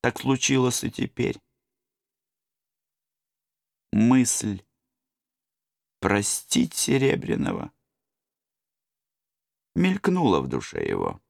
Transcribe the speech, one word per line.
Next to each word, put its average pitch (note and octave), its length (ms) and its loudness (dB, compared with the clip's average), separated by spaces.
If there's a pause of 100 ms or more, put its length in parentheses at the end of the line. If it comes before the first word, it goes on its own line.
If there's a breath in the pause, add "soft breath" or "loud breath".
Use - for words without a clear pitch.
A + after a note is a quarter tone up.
Так A#2+ 200 -2
случилось B2+ 640 0
и - 60 -4
теперь. - 480 -4 (2500)
Мысль A2 720 2 (1400)
простить - 760 0
Серебряного - 960 -2 (2000)
мелькнула F3+ 680 2
в C2 80 -4
душе G1+ 380 -6
его G1+ 440 -4